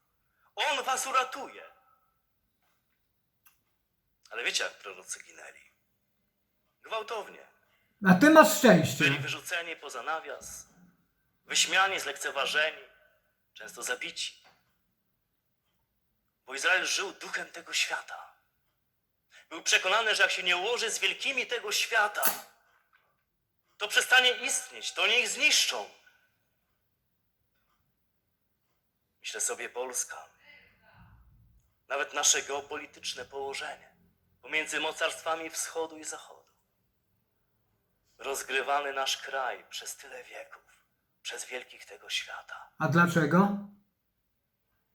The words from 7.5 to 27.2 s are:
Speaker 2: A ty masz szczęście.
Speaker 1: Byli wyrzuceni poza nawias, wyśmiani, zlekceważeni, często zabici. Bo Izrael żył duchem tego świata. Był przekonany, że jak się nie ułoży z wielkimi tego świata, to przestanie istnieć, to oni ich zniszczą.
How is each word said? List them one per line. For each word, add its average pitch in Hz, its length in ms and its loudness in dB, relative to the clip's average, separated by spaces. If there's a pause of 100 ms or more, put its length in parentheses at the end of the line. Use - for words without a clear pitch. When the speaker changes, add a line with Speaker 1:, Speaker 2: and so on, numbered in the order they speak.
Speaker 2:
A 180 40 12
ty 277 160 10
masz 311 280 10
szczęście. 165 460 8
Speaker 1:
Byli 139 160 2
wyrzuceni 170 560 -6
poza 127 280 -12
nawias, 143 600 -10 (800)
wyśmiani, 180 540 2
zlekceważeni, 147 840 -2 (720)
często 110 300 -14
zabici. - 600 -8 (2000)
Bo 131 100 -12
Izrael 165 300 2
żył 180 260 -2
duchem 175 400 -10
tego - 220 -12
świata. - 600 -4 (1160)
Był 160 140 -12
przekonany, 214 520 2
że 196 80 4
jak 185 80 4
się 185 120 -6
nie 180 140 2
ułoży 226 340 -2
z - 80 -6
wielkimi 247 480 -2
tego 220 240 -6
świata, 214 520 0 (1500)
to 208 100 -6
przestanie 247 440 4
istnieć, - 600 -6
to 170 120 -2
oni 220 160 2
ich 226 100 0
zniszczą. 233 600 2 (3250)